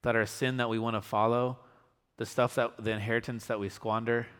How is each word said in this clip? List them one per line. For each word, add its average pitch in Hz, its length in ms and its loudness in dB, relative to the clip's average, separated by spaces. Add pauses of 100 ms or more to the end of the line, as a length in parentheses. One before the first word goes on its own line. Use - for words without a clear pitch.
That 120 140 2
our 110 100 4
sin 127 320 -2
that 120 120 0
we 113 100 0
want 113 160 0
to 104 60 0
follow, 120 580 2 (580)
the 113 80 -6
stuff 120 300 0
that, 113 280 -2
the 110 80 0
inheritance 113 540 -2
that 110 140 -2
we 98 100 -2
squander 113 580 -2 (120)